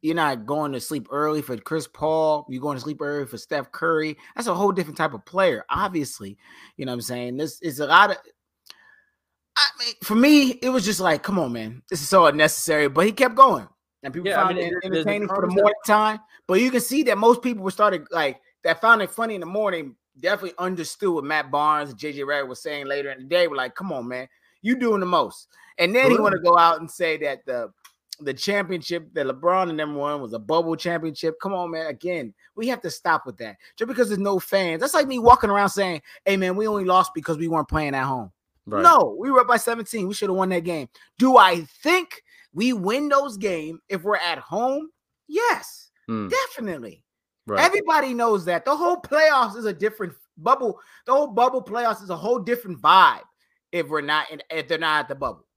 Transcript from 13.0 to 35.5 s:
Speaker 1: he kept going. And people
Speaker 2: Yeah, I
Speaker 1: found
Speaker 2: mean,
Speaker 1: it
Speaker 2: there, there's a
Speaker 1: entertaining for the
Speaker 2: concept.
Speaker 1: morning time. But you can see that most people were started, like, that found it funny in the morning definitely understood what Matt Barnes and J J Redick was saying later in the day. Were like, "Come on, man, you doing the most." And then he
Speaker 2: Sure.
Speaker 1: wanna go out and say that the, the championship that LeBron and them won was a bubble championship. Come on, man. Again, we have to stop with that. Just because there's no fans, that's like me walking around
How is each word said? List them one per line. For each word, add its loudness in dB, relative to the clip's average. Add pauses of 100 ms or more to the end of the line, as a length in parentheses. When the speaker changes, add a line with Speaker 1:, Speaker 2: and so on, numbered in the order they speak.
Speaker 1:
he 2
kept 2
going. 8 (360)
And -10
people -6
Speaker 2:
Yeah, 0
I 4
Speaker 1:
found 0
Speaker 2:
mean, -4
Speaker 1:
it -4
Speaker 2:
there, -4
there's -4
a 0
Speaker 1:
entertaining -2
for -4
the -2
Speaker 2:
concept. 0
Speaker 1:
morning 4 (100)
time. 2 (280)
But 2
you 2
can 0
see -2
that 2
most 4
people -6
were -4
started, 0
like, -2 (220)
that 0
found 6
it -4
funny -4
in -8
the -8
morning -4 (240)
definitely -2
understood -4
what -2
Matt -2
Barnes 0
and -18
J -8
J -10
Redick -4
was -14
saying -8
later -6
in -14
the -18
day. 2
Were -4
like, -4
"Come -8
on, -6
man, -10 (340)
you 0
doing 0
the -2
most." -2 (300)
And 2
then 4
he 6
Speaker 2:
Sure. 2
Speaker 1:
wanna 2
go 6
out 6
and -12
say -2
that -6
the, -6 (500)
the -6
championship -6
that -2
LeBron 0
and -6
them -6
won -4
was -12
a -8
bubble 0
championship. -4
Come -4
on, -4
man. -6
Again, -8 (220)
we -4
have -4
to -8
stop 0
with -14
that. -14 (200)
Just -4
because 0
there's -2
no 0
fans, -2
that's -2
like 2
me -4
walking 6
around 2